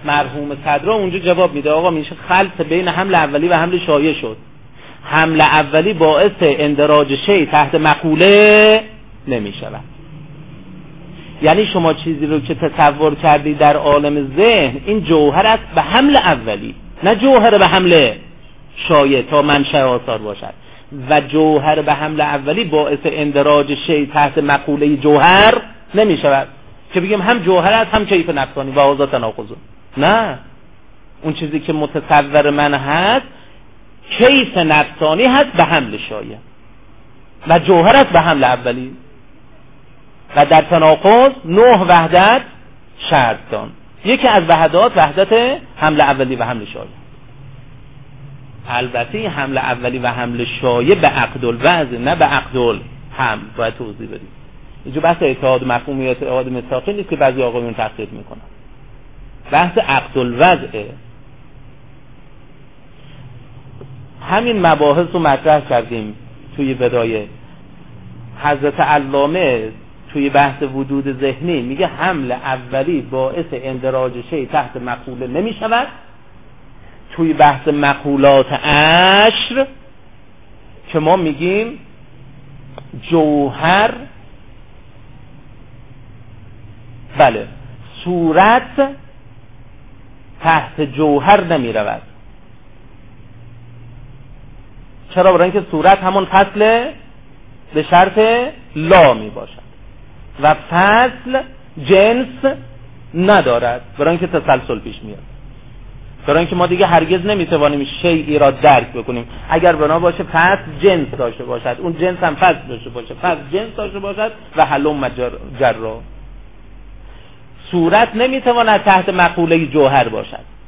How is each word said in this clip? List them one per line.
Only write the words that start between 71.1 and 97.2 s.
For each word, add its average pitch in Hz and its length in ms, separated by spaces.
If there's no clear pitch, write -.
ذهنی 139 420
میگه 139 240
حمل 147 460
اولی 135 680
باعث 131 520
اندراج 131 600
شی 143 160
تحت 139 300
مقوله 123 500
نمی‌شود. 220 600
توی 165 200
بحث 147 360
مقولات 139 840
عشر 185 1120
که 165 60
ما 160 180
می‌گیم 180 640
جوهر، 156 800
بله، 120 280
صورت 190 840
تحت 160 380
جوهر 151 640
نمی‌رود. 110 580
چرا؟ 185 180
برای 175 180
اینکه 190 200
صورت 180 280
همون 190 260
فصل 208 600